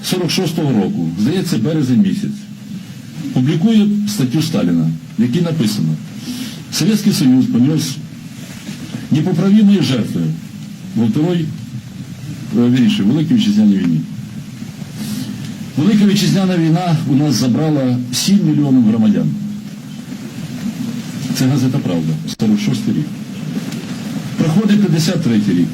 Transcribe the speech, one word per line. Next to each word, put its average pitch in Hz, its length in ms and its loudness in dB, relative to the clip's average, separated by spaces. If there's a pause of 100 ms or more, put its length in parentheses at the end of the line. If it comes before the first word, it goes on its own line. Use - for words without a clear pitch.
сорок 180 260 -2
шостого 165 420 0
року, 92 360 0 (120)
здається, 151 380 0
березень 127 420 2
місяць, 82 380 0 (960)
публікує 180 560 4 (200)
статтю 143 340 0
Сталіна, 85 480 2 (280)
в 107 40 2
якій 147 180 2
написано: 110 480 0 (840)
«Совєтський 208 400 2
Союз 127 340 4
понес 135 500 2 (1160)
непоправимые 190 680 4
жертви 117 400 0 (760)
во 113 100 2
второй, 160 380 2 (1120)
е, 120 120 4
вірніше, 107 320 2
Великій 135 320 2
Вітчизняній 104 420 4
війні». 85 240 2 (1800)
Велика 202 300 4
Вітчизняна 185 520 4
війна 165 380 2 (120)
у 147 60 2
нас 143 200 4
забрала 131 640 0 (160)
сім - 320 2
мільйонів 139 440 4
громадян. 110 420 2 (2000)
Це 135 120 2
газета 131 320 2
«Правда», 80 340 -2 (280)
сорок 214 200 2
шостий - 340 -2
рік. 151 120 -2 (1300)
Приходить 202 440 4
п'ятдесят 165 420 2
третій 104 300 2
рік. 87 220 2